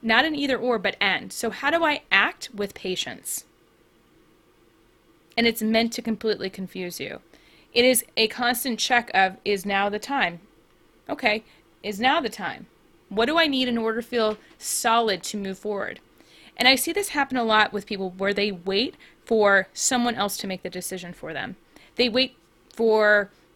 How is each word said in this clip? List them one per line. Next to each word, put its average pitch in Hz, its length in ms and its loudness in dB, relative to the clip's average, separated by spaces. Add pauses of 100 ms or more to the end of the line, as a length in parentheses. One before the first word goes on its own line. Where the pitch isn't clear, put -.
not 233 240 4
an 311 100 -2
either 269 220 0
or, 240 200 0
but 190 220 -2
and. 190 320 0
So - 160 -4
how 277 220 -2
do 330 120 2
I 302 200 0 (100)
act 208 420 0
with 202 200 -6
patience? - 720 -8 (1900)
And 233 80 4
it's 226 160 0
meant 226 320 2
to 233 80 -6
completely 214 480 -2
confuse 185 500 -10
you. - 220 -10 (500)
It 240 140 6
is 254 180 4 (120)
a 220 120 2
constant 240 500 -4
check 240 360 0
of, 190 300 2
"Is 196 200 -2
now 196 240 0
the 208 100 -4
time?" 180 420 -4 (680)
Okay, 214 340 -2 (400)
is 202 160 -8
now 269 220 2
the 254 80 -2
time? 185 380 -10 (460)
What 220 140 2
do 311 120 0
I 330 80 6
need 262 220 0
in 240 80 0
order 226 240 -2
to 233 80 -8
feel 214 300 0 (180)
solid 226 680 0
to - 120 -8
move 190 220 -6
forward? - 420 -8 (560)
And 240 100 2
I 262 100 6
see 330 180 -2
this 403 160 -2
happen 277 260 -2
a 240 80 0
lot 214 260 4
with 202 140 -6
people 190 240 -4
where 190 240 -2
they 202 180 0
wait 196 440 -2 (320)
for 202 480 4
someone 240 400 0
else 202 240 -2
to - 80 -8
make 185 160 -6
the 180 80 -8
decision 180 420 -10
for 160 220 -12
them. 147 220 -8 (400)
They 247 120 4
wait 247 280 0 (360)
for 208 580 4 (260)